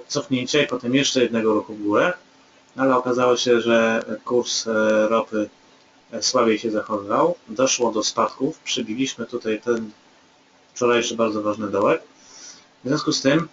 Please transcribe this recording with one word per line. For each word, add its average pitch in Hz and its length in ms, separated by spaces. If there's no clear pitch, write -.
cofnięcia 135 560
i - 40
potem 123 280
jeszcze 135 260
jednego 110 320
ruchu 107 200
w 107 100
górę, 120 300
ale 131 200
okazało 123 420
się, 120 240
że 113 420
kurs, 123 420
e, 107 400
ropy, 110 420
e, 110 120
słabiej 113 360
się 117 120
zachowywał, 107 640
doszło 120 440
do 107 120
spadków, 113 560
przybiliśmy 120 680
tutaj 113 360
ten 113 300
wczorajszy 120 420
bardzo 110 260
ważny 107 260
dołek. 107 340
W 127 40
związku 147 240
z - 100
tym 156 320